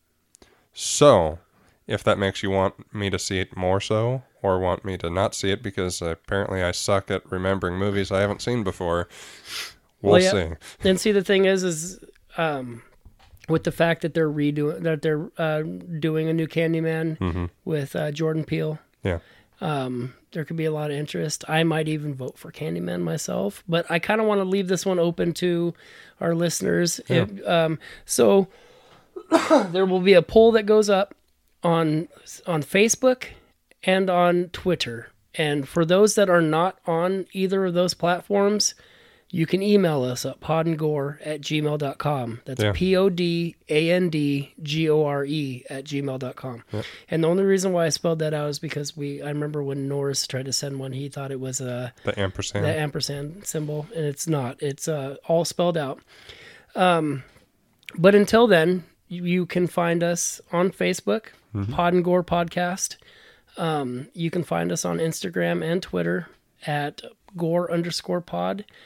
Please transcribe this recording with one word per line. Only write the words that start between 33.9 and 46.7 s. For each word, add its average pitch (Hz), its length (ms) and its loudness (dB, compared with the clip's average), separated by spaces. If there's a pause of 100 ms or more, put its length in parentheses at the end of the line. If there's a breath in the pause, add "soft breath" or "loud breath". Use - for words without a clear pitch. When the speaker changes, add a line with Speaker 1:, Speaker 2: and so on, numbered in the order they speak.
Speaker 2:
on 175 440 4
Twitter. 120 580 -4 (240)
And 147 340 -2
for 170 160 2
those 196 300 4
that 202 160 4
are 175 120 6
not 160 440 2
on 180 460 0
either 190 340 0
of 175 80 -2
those 175 200 2
platforms, 202 800 0 (580 soft breath)
you 160 140 2
can 190 160 0
email 185 400 4
us 127 240 -4
at 131 140 -8
podandgore 151 840 0
at 151 160 -6
gmail 151 380 -2
dot 139 200 -6
com. 123 480 -2
That's 127 140 -4
Speaker 1:
Yeah. 104 140 2
Speaker 2:
P 185 220 2
O 196 120 4
D 170 460 -2 (140)
A 160 240 2
N 180 180 4
D 143 500 -2
G 156 300 0
O 151 140 4
R 143 200 -2
E 139 460 -6
at 135 140 -10
gmail 139 340 -6
dot 143 160 -10
com. 123 380 -14